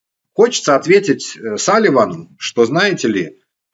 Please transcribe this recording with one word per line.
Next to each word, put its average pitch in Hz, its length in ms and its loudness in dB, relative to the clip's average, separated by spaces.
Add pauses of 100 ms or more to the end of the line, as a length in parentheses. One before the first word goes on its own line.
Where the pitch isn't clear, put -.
(320)
Хочется 214 420 2
ответить, 170 600 0
э, 107 220 -8
Салливану, 123 800 0
что, - 260 0
знаете 160 440 -2
ли, 90 320 -4 (340)